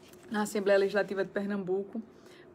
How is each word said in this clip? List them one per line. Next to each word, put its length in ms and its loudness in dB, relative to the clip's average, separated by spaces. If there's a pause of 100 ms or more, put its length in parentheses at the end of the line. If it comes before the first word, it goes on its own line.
(300)
na 140 0
Assembleia 340 2
Legislativa 460 0
de 80 -6
Pernambuco 720 -4 (540)